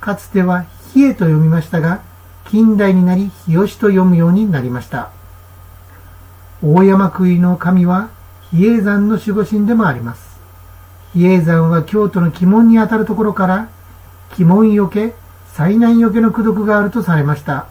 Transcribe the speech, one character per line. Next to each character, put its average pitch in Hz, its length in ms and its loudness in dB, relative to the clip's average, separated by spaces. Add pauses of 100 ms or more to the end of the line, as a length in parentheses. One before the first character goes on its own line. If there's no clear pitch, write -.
か 202 160 -8
つ - 120 -20
て 190 140 -2
は 180 220 -2 (300)
比 269 100 4
叡 269 80 0
と - 140 -8
読 156 100 2
み 156 140 2
ま 165 100 0
し - 100 -10
た 170 100 -4
が、 170 200 -4 (480)
近 220 300 2
代 196 160 2
に 180 100 2
な 180 100 2
り 196 160 -4 (160)
日 165 60 -2
吉 196 260 -2
と 220 100 0
読 190 160 2
む 180 120 4
よ 170 120 2
う 175 40 2
に 208 180 0
な 156 100 -2
り 123 100 -6
ま 123 100 -8
し - 80 -18
た。 127 220 -12 (1500)
大 160 200 4
山 196 260 4
杭 180 280 0
の 180 180 0
神 180 300 0
は 185 220 -2 (420)
比 175 60 -2
叡 214 260 2
山 202 260 0
の 214 80 -2
守 208 160 -6
護 208 120 -2
神 208 220 -2
で 233 80 0
も 220 120 0
あ 143 60 -2
り 113 80 -8
ま 113 140 -12
す。 - 260 -20 (720)
比 170 80 -2
叡 180 240 2
山 165 260 0
は 165 120 0
京 208 260 -2
都 185 140 -4
の 170 60 0
鬼 180 180 -2
門 226 220 4
に 226 100 4
あ 220 100 0
た 226 80 -4
る 220 80 -2
と 214 100 -6
こ 214 100 -4
ろ 208 100 -4
か 185 120 -4
ら、 196 220 -4 (680)
鬼 180 120 0
門 214 260 4
よ 208 160 0
け、 220 260 -4 (380)
災 180 240 -2
難 233 220 2
よ 226 120 2
け 220 100 -2
の 226 100 0
功 233 140 -4
徳 214 200 -2
が 208 140 0
あ 208 40 0
る 202 80 -4
と 226 120 -6
さ 175 120 -2
れ 151 80 0
ま 143 140 -2
し - 60 -16
た。 139 280 -8